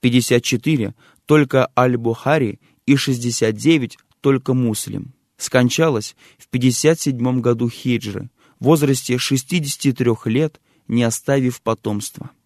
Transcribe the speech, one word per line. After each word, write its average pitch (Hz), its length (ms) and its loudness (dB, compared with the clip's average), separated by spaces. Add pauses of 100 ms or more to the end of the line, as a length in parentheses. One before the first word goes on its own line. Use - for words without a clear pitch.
пятьдесят 120 420 2
четыре 123 520 -2 (300)
только 135 520 2
Аль-Бухари 123 840 0 (240)
и 139 120 4
шестьдесят 120 580 -2
девять 127 440 0 (220)
только 135 320 0
Муслим. 113 640 -4 (240)
Скончалась 127 760 0 (240)
в - 100 -20
пятьдесят 131 520 2
седьмом 127 400 -2
году 120 280 0
хиджры, 117 640 -6 (300)
в - 40 -8
возрасте 139 540 2
шестидесяти 139 760 -2
трех 120 340 -2
лет, 113 340 -2 (280)
не 120 140 0
оставив 123 600 -2
потомства. 110 680 -6 (160)